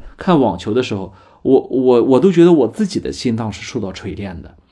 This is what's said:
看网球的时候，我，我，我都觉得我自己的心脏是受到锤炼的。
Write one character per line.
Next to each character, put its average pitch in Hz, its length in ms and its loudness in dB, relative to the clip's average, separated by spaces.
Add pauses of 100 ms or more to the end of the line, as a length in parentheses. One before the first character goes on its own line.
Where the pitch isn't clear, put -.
(180)
看 175 200 0
网 104 200 0
球 107 160 -6
的 127 80 0
时 127 100 -8
候， 95 220 -8 (280)
我， 135 180 4 (100)
我， 127 320 2
我 131 180 4
都 185 100 4
觉 170 140 6
得 175 80 6
我 135 160 4
自 - 180 -4
己 - 140 -6
的 - 100 -8
心 113 240 -4
脏 110 160 -6
是 - 120 -12
受 - 180 -10
到 98 100 -8
锤 90 220 -12
炼 92 300 -12
的。 - 140 -20 (160)